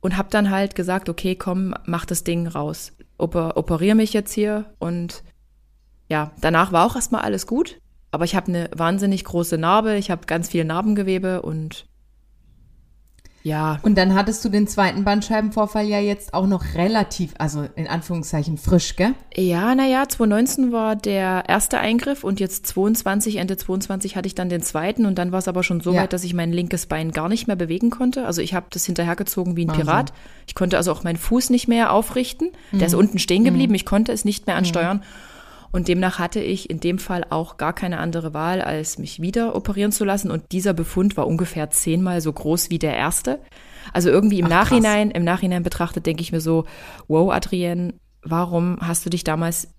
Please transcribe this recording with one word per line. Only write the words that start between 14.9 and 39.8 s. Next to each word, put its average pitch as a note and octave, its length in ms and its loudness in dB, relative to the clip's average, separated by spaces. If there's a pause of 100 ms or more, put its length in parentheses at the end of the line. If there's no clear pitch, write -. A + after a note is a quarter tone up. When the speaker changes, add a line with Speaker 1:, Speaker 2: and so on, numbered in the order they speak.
Speaker 2:
Bandscheibenvorfall G#3+ 840 0
ja G#3 140 0
jetzt G3+ 340 -2
auch F#3+ 140 2
noch G3 160 2 (140)
relativ, F#3+ 640 0
also D3 360 -2
in D#3+ 140 -6
Anführungszeichen D#3+ 680 -4
frisch, - 380 2
gell? A3 200 2 (200)
Speaker 1:
Ja, F#3 400 2
na C4+ 100 4
ja, C4+ 240 2
zwanzig A3+ 220 2
neunzehn B3 420 2
war A3 220 0
der F#3+ 540 0
erste G#3 320 2
Eingriff B3 420 0
und G3 160 0
jetzt F#3+ 300 -4
zweiundzwanzig, G#3 680 0
Ende F#3+ 180 -2
zweiundzwanzig F#3+ 580 -4
hatte F#3+ 140 -4
ich F#3 80 -8
dann F#3 120 -2
den F3 140 -2
zweiten G#3+ 440 0
und F#3 120 2
dann F3+ 140 0
war's F#3 160 -2
aber F3+ 160 0
schon E3+ 160 0
so F3 120 0
Speaker 2:
Ja. F3+ 100 4
Speaker 1:
weit, F#3+ 100 0
dass F3+ 100 -2
ich F3 120 -4
mein E3+ 180 0
linkes F3 340 -2
Bein D#3+ 240 -2
gar D#3+ 180 -4
nicht A3+ 200 0
mehr G3+ 80 0
bewegen F3+ 340 0
konnte. B3+ 360 -2
Also E3+ 160 -2
ich F3 120 -4
hab F3 160 -4
das - 160 -4
hinterhergezogen E3+ 680 -2
wie E3+ 80 0
ein D#3+ 60 0
Speaker 2:
Wahnsinn. D#3 160 0
Speaker 1:
Pirat. F#3 260 0 (340)
Ich - 80 -16
konnte F#3 220 0
also E3+ 160 2
auch - 100 -4
meinen E3 140 -2
Fuß B3 340 0
nicht B3 160 2
mehr A#3 260 2
aufrichten. B3+ 580 0 (200)
Der F#3+ 160 2
ist F3 60 4
Speaker 2:
Mhm. F3+ 80 4
Speaker 1:
unten G#3 180 4
stehen F#3 240 2
geblieben. B3+ 300 4
Speaker 2:
Mhm. - 20 6
Speaker 1:
Ich F#3+ 120 -2
konnte A3 260 2
es G#3+ 120 -4
nicht G3+ 220 -2
mehr F#3 80 0
Speaker 2:
Mhm. E3 40 0
Speaker 1:
ansteuern. F3 440 0 (720)
Und F3+ 140 0
demnach F3+ 300 2
hatte F3 200 -4
ich - 300 -4
in D#3+ 120 -6
dem F3 180 0
Fall F3+ 320 -4
auch D#3+ 260 -4
gar D#3 160 -4
keine F3 240 -4
andere D#3+ 380 -4
Wahl, E3+ 260 -2
als - 380 -4
mich D3 240 -10
wieder A3+ 340 -2
operieren G3+ 340 0